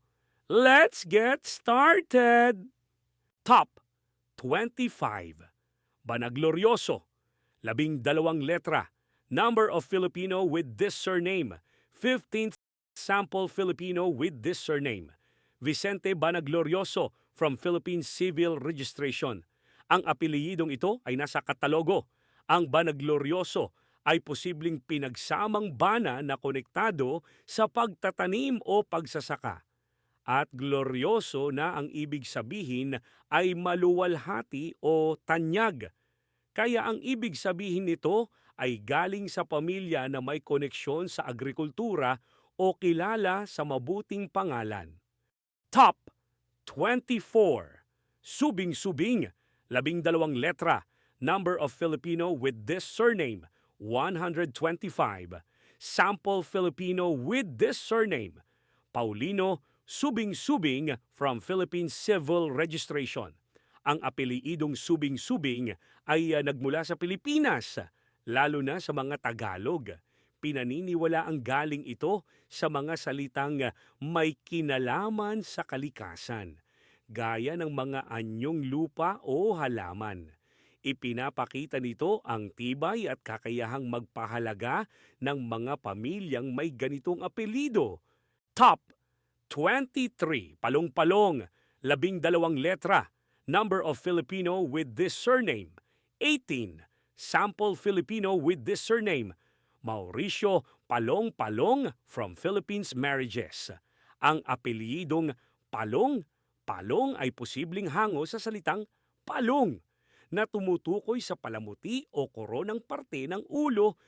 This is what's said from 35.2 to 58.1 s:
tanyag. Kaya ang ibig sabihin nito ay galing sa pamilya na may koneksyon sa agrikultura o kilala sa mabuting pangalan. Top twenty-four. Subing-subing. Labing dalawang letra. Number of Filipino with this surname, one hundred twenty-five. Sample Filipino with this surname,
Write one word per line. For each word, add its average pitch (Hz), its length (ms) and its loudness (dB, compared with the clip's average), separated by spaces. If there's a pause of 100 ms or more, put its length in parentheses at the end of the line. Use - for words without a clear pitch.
tanyag. 165 640 0 (640)
Kaya 226 320 0
ang 220 160 -2
ibig 233 340 -4
sabihin 185 480 -2
nito 180 480 0 (240)
ay 123 240 -2
galing 180 480 -2
sa 180 160 -4
pamilya 160 640 -2
na 135 160 -4
may 147 160 -4
koneksyon 143 720 -2
sa - 160 -6
agrikultura 135 920 -2 (340)
o 185 160 4
kilala 190 720 0
sa 160 220 -6
mabuting 185 640 -4
pangalan. 107 640 -4 (720)
Top 233 300 8 (640)
twenty-four. 190 1200 2 (380)
Subing-subing. 185 1080 0 (400)
Labing 139 320 0
dalawang 160 380 2
letra. 147 500 0 (280)
Number 180 400 0
of 143 160 -2
Filipino 165 560 -2
with 123 400 -2
this 175 160 -4
surname, 165 640 0 (280)
one 131 400 -2
hundred 170 400 -2
twenty-five. 110 880 -4 (320)
Sample 196 680 2
Filipino 180 680 0
with 147 480 -2
this 247 160 2
surname, 175 640 -2 (480)